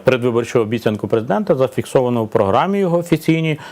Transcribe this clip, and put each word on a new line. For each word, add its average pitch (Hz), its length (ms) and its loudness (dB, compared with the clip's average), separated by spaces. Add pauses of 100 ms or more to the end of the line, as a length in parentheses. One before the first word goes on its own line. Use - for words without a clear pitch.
передвиборчу 120 560 2
обіцянку 110 480 -2
президента, 160 460 0
зафіксовану 123 680 0
в 107 40 -6
програмі 120 500 2
його 175 200 0
офіційній, 160 600 0 (120)